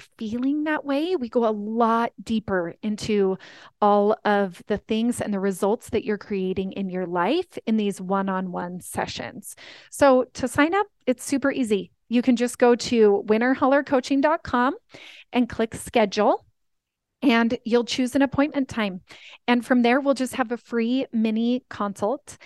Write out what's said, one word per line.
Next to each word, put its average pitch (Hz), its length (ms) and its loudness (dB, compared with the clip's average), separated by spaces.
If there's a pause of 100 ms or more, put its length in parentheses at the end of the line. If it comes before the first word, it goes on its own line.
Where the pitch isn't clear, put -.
(180)
feeling 254 480 -2
that 302 180 -2
way. 294 320 -2
We 240 140 -4
go 233 180 2
a 220 40 0
lot 226 600 0 (100)
deeper 196 600 -2
into 202 560 0 (440)
all 208 440 4
of 202 420 0
the 214 100 -2
things 226 440 -2
and 208 120 -4
the 196 60 -2
results 196 520 -2
that 226 120 -2
you're 208 140 -4
creating 190 560 -6
in 196 160 -6
your 180 160 -6
life 180 600 -2
in 220 120 0
these 202 240 -2
one-on-one 185 800 -4
sessions. - 720 -8 (340)
So 254 440 4
to - 140 -6
sign 294 260 0
up, 403 140 0 (180)
it's 254 180 -2
super 277 280 -2
easy. 214 400 -2 (180)
You 240 120 2
can 247 140 4
just 240 220 -2
go 240 180 6
to 214 520 4
winnerhollercoaching 269 920 2
dot 302 220 2
com 254 320 0 (560)
and 240 180 2
click - 240 -4
schedule, 214 720 0 (800)
and 233 400 2
you'll 240 220 2
choose 254 300 -2
an 269 60 4
appointment 277 460 0
time. 196 320 -4 (480)
And 240 180 2
from 247 160 2
there, 240 200 4
we'll 277 120 2
just 254 220 -4
have 240 160 -2
a 240 60 -6
free 240 540 -2
mini 226 580 0
consult, 202 760 -6